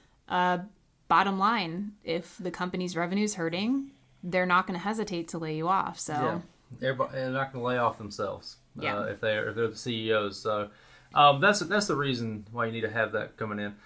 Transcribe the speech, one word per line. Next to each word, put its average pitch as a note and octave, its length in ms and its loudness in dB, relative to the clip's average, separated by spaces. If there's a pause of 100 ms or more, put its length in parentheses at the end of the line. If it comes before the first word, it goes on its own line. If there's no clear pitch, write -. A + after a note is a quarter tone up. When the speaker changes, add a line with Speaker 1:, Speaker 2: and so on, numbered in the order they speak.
(300)
Speaker 1:
uh, F3+ 300 2 (500)
bottom F#3+ 280 6
line, G3 540 0 (140)
if E3+ 320 -4
the F3+ 140 -6
company's F3+ 440 -4
revenue's F#3+ 400 0
hurting, G3+ 560 -2 (320)
they're F3+ 220 2
not F3+ 200 4
gonna F3+ 140 -4
hesitate G3+ 500 -4
to F3 80 -6
lay D#3 200 -4
you D#3+ 100 -2
off. F#3 320 0
So - 140 -4
Speaker 2:
Yeah. D#3+ 260 -2 (500)
Everybody, C3 240 -2
they're C3 180 -4
not C3+ 200 -2
gonna B2 140 -6
lay B2 120 0
off A#2 200 2
themselves, G2+ 600 -8 (200)
Speaker 1:
Yeah. C#3 220 -2
Speaker 2:
uh, G#2 40 -2
if G#2 180 -6
they're, G#2+ 280 0
if G2+ 60 -6
they're A2+ 140 2
the A2 80 -10
C A2 320 -4
E A2 40 4
Os. G2+ 240 2
So, G#2 320 -2 (440)
um, C#3+ 260 8
that's, G#3 220 6
that's G#3 260 0
the D#3 80 2
reason A#2 560 -2
why A#2 140 -2
you A2+ 60 -2
need A2+ 100 -4
to G#2 80 0
have A2 240 0
that G#2+ 240 -4
coming G#2 220 -4
in. G2+ 160 -6 (100)